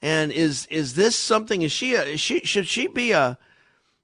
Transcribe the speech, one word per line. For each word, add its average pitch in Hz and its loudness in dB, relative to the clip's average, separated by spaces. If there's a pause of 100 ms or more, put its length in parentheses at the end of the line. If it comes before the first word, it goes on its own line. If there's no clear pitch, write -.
And 156 0
is, 151 0
is 147 -4
this 214 2
something, 220 0
is 156 0
she 254 -2
a, 180 2
is 147 -4
she, - -2
should 190 0
she 254 -2
be 240 -2
a, 131 2 (680)